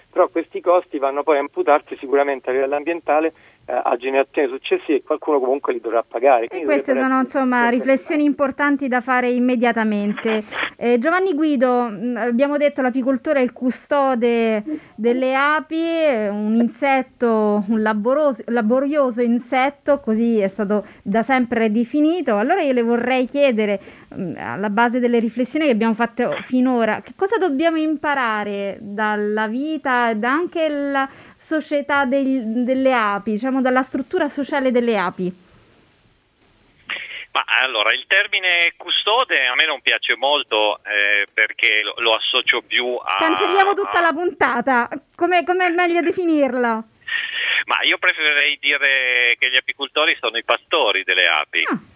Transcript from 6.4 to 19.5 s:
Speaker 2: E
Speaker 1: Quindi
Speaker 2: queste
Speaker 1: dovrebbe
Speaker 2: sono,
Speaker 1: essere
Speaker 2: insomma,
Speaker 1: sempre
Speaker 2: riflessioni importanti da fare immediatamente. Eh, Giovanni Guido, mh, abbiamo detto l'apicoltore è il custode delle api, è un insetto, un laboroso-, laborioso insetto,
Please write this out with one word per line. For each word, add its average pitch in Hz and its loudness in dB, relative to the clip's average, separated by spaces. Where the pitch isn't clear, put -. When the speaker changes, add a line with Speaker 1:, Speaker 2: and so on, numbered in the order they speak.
Speaker 2:
E - -8
Speaker 1:
Quindi 359 -6
Speaker 2:
queste 285 0
Speaker 1:
dovrebbe 262 0
Speaker 2:
sono, 262 2
Speaker 1:
essere 269 -4
Speaker 2:
insomma, 254 0
Speaker 1:
sempre 240 2
Speaker 2:
riflessioni 269 0
importanti 285 0
da 247 0
fare 247 0
immediatamente. 226 0
Eh, 240 2
Giovanni 349 0
Guido, 254 2
mh, 214 -6
abbiamo 247 0
detto 285 0
l'apicoltore 262 0
è 254 2
il 240 0
custode 240 0
delle 254 0
api, 302 0
è 302 0
un 214 -2
insetto, 233 0
un 220 0
laboroso-, 233 0
laborioso 254 2
insetto, 262 0